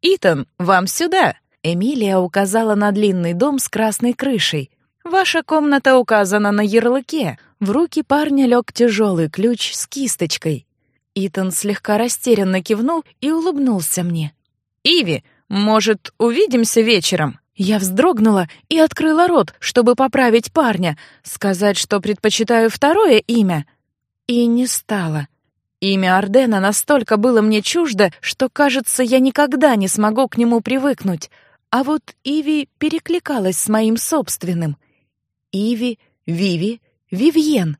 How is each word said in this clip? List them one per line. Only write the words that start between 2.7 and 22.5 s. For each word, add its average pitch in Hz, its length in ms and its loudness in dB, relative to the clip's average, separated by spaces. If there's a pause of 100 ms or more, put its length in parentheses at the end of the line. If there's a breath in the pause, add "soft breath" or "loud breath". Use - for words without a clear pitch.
на 208 160 0
длинный 185 420 0
дом 262 260 0
с - 80 -6
красной 220 460 -2
крышей. 180 580 -4 (320)
"Ваша 339 400 0
комната 285 540 2
указана 208 540 2
на 208 100 0
ярлыке". 233 760 0 (220 soft breath)
В 196 120 -2
руки 311 320 -2
парня 285 420 0
лёг 240 260 0
тяжёлый 202 600 0
ключ 214 420 -2
с - 140 -8
кисточкой. 165 800 -6 (480)
Итан 190 360 -4
слегка 208 460 -2
растерянно 214 640 0
кивнул 240 420 -2 (160 soft breath)
и 285 120 -2
улыбнулся 277 720 -2
мне. 165 300 -4 (500)
"Иви, 254 400 0 (260)
может, 214 680 0
увидимся 233 640 2
вечером?" 185 580 0 (200)
Я 202 200 0
вздрогнула 208 680 2 (220 loud breath)
и 320 80 0
открыла 320 500 2
рот, 285 300 2
чтобы 240 380 2
поправить 254 580 2
парня, 185 420 0 (280 loud breath)
сказать, 196 520 -2
что - 240 -2
предпочитаю 220 720 0